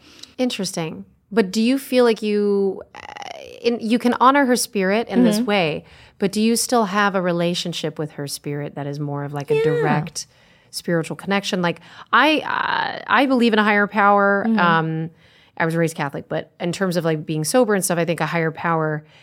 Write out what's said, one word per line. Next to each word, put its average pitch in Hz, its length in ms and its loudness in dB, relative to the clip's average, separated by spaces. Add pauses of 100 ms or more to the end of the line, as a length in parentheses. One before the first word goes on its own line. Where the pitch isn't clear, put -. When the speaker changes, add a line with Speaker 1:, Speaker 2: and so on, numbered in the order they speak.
(380)
Speaker 1:
Interesting. 190 680 -6 (300)
But 190 180 0
do 220 100 0
you 247 160 2
feel 247 280 2
like 220 160 2
you, 202 600 0 (140)
uh, - 40 -20 (640)
in, 233 200 0
you 226 180 2
can 247 220 0
honor 269 240 6
her 247 100 2
spirit 202 540 0
in 247 160 4
this 214 120 4
Speaker 2:
Mm-hmm. 240 80 -2
Speaker 1:
way, 175 400 0 (340)
but 196 120 0
do 214 100 -2
you 226 140 2
still 226 300 0
have 202 300 0
a 190 60 0
relationship 170 800 -2
with 151 120 -6
her 143 160 -8
spirit 143 480 -8
that 143 120 -8
is 143 120 -8
more 143 240 -6
of, 143 100 -8
like, 143 180 -4
a 147 40 2
Speaker 2:
Yeah. 147 80 0
Speaker 1:
direct - 640 -2 (460)
spiritual 165 460 -4
connection? 196 440 -4
Like, 170 200 -2 (320)
I, 285 260 4
uh, - 680 -4
I 247 180 4
believe 240 280 4
in 214 60 4
a 214 40 6
higher 208 240 4
power. 202 600 4
Speaker 2:
Mm-hmm. 226 120 2
Speaker 1:
Um, 160 500 2 (480)
I 170 80 0
was 165 100 -2
raised 165 200 0
Catholic, 156 340 -6
but 160 300 -6
in 175 120 -4
terms 180 260 -2
of, 165 80 0
like, 156 200 -2
being 156 180 -4
sober 214 320 2
and 180 80 0
stuff, 170 160 -2
I 165 60 0
think 160 160 -2
a 160 40 -2
higher 160 260 -2
power, 156 520 -2 (200)